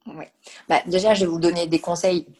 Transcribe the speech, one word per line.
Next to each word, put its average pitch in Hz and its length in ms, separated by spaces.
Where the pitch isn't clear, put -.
Ouais. 156 240
Bah, 151 180
déjà, 185 280
je 196 80
vais 185 60
vous 165 120
donner 170 280
des 160 120
conseils 175 460